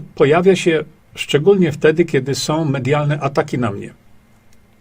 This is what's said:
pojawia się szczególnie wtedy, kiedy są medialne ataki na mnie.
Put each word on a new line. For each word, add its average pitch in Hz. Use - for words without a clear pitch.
pojawia 175
się 165
szczególnie 170
wtedy, 156
kiedy 135
są 160
medialne 147
ataki 143
na 117
mnie. 101